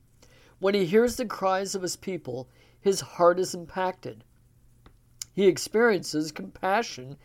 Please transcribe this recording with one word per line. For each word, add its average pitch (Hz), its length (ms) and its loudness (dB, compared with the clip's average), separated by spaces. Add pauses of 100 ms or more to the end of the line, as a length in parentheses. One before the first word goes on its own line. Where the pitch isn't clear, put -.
(600)
When 196 160 2
he 196 100 2
hears 226 320 4
the 254 80 -4
cries 190 500 -2
of 190 60 -6
his 175 160 -6
people, 131 500 -10 (320)
his 196 220 0
heart 175 360 4
is 180 160 -2
impacted. 175 680 -6 (1120)
He 196 120 2
experiences 165 840 2
compassion 190 920 -4